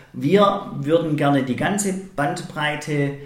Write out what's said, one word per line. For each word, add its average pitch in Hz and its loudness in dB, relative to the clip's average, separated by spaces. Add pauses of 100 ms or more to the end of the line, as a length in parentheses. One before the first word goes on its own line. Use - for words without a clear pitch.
(140)
wir 190 2
würden 156 2
gerne 143 2
die 123 -2
ganze 196 0 (220)
Bandbreite 147 -4 (140)